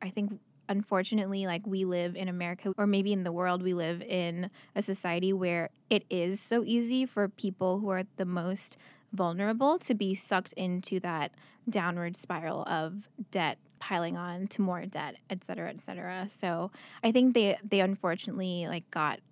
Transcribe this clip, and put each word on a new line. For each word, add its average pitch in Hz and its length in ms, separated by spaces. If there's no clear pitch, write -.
I 185 80
think, 202 300
unfortunately, 196 800
like, 208 180
we 190 180
live 175 320
in 185 140
America, 180 480
or 208 100
maybe 196 240
in 190 120
the 175 80
world, 180 320
we 180 100
live 170 300
in 180 460
a 202 60
society 185 520
where 175 360
it 208 200
is 185 300
so 233 240
easy 240 420
for 208 220
people 185 520
who 208 100
are 185 140
the 190 80
most 180 520
vulnerable 208 680
to - 160
be 196 180
sucked 190 400
into 185 460
that 165 320
downward 175 480
spiral 165 500
of 170 440
debt, 165 260
piling 170 360
on 175 320
to - 140
more 180 240
debt, 147 300
et 185 140
cetera, 170 260
et 190 100
cetera. 185 500
So 175 420
I 226 80
think 254 220
they, 208 240
they 196 140
unfortunately, 185 840
like, 170 240
got 151 280